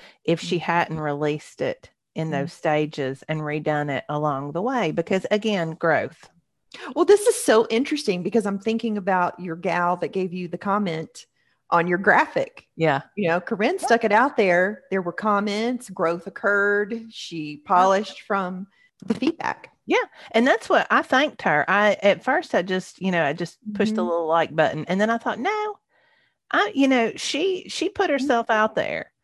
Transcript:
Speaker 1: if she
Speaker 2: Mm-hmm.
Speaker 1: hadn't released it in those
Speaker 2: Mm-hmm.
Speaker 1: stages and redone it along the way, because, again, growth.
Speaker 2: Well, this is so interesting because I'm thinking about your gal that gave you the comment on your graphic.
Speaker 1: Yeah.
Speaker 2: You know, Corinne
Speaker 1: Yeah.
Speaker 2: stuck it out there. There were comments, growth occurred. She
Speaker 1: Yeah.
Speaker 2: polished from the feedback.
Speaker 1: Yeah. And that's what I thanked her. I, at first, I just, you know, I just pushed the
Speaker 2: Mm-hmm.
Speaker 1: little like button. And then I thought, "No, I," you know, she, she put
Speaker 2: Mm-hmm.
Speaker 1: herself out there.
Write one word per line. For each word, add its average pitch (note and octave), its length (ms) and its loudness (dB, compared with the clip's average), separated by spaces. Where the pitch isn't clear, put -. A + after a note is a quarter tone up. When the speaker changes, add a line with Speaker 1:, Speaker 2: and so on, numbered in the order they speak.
Speaker 1:
if E3 160 0
she F3 160 -4
Speaker 2:
Mm-hmm. E3 80 -8
Speaker 1:
hadn't E3+ 360 0
released D3 600 -4
it - 300 -6
in D#3+ 160 -4
those C#3 200 -4
Speaker 2:
Mm-hmm. - 60 -18
Speaker 1:
stages D3+ 720 -2
and D#3 120 -4
redone D3+ 500 -2
it C3+ 180 -4
along D3 440 -4
the E3 100 -4
way, A#3+ 280 -2
because, F#3+ 400 -2
again, G3+ 420 0
growth. - 560 -2
Speaker 2:
Well, E4+ 100 2
this G4+ 220 6
is A#4+ 160 4
so A3 280 4
interesting A3+ 520 0
because G3+ 240 0
I'm G3+ 120 -2
thinking A3+ 400 -2
about F#3 420 0
your F3 160 -8
gal F3 420 0
that D3+ 140 -6
gave F#3 220 -2
you F3+ 140 -8
the F3+ 100 -8
comment G3 680 -4
on E3+ 160 4
your F3+ 120 2
graphic. G3+ 680 2
Speaker 1:
Yeah. D3+ 260 2
Speaker 2:
You G3 120 0
know, E3+ 120 2
Corinne A3+ 400 -2
Speaker 1:
Yeah. - 60 -2
Speaker 2:
stuck A#3 180 4
it G#3+ 80 0
out B3 240 4
there. F#3+ 540 2
There F#3+ 120 -2
were F3 100 -6
comments, G#3+ 760 -2
growth E3+ 380 -2
occurred. G3+ 840 0
She D3+ 540 -12
Speaker 1:
Yeah. - 40 -8
Speaker 2:
polished F#3+ 540 4
from F#3+ 440 -4
the A#3 100 -2
feedback. - 580 -4
Speaker 1:
Yeah. G#4 160 2
And A#3 140 4
that's F#4 220 2
what B3+ 220 4
I B3+ 120 4
thanked - 400 0
her. D3+ 260 2
I, G3+ 340 4
at F#3+ 220 4
first, D4+ 300 -2
I G3 80 2
just, F#3 380 -6
you F#3+ 100 -2
know, E3+ 140 2
I C#3+ 80 2
just E3+ 260 -8
pushed G#3+ 200 0
the G#3+ 80 0
Speaker 2:
Mm-hmm. F3 80 -2
Speaker 1:
little E3+ 160 -2
like D#3+ 280 2
button. D3+ 340 2
And F#3 120 0
then G#3+ 100 2
I A#3 80 -2
thought, A3+ 200 -4
"No, G#4 400 -4
I," - 240 0
you C4+ 140 4
know, B3 280 2
she, F#4 520 -4
she D#4 200 -4
put G4+ 180 -2
Speaker 2:
Mm-hmm. D#4 80 0
Speaker 1:
herself B3+ 360 0
out A3 240 2
there. - 380 -4